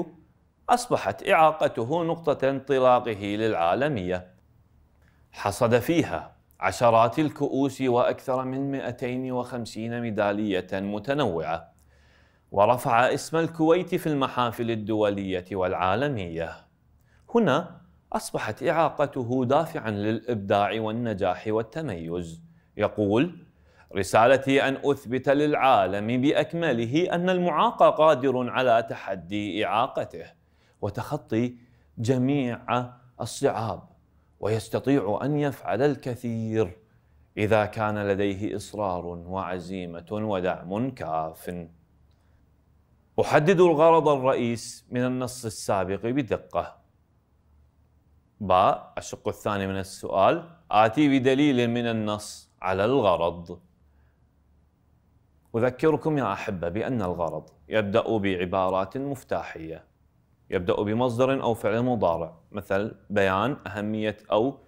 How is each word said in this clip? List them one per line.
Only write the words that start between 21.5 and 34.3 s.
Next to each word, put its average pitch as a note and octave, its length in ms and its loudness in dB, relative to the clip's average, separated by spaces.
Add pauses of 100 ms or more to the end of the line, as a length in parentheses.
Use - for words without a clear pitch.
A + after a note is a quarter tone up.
يقول: G#2+ 680 0 (500)
'رسالتي B2+ 720 4
أن C3+ 80 0
أثبت C3 540 -2
للعالم B2 920 2
بأكمله D3+ 880 0
أن F3 180 -2
المعاق F3+ 540 2 (140)
قادر C3 520 4
على A#2 400 4
تحدي G2 760 -4
إعاقته G#2+ 600 -2 (560)
وتخطي A#2+ 760 -2 (400)
جميع B2 920 0 (320)
الصعاب، A2 600 -2 (560)